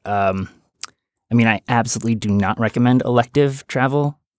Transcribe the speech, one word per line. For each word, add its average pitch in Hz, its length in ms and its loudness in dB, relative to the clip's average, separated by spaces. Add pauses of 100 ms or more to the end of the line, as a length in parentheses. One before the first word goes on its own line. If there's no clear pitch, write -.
um, 98 440 -2 (840)
I 113 40 2
mean, 117 120 4
I 107 220 0
absolutely 113 460 -2
do 104 140 -4
not 101 300 0
recommend 123 440 2
elective 135 640 0
travel 143 520 -2 (200)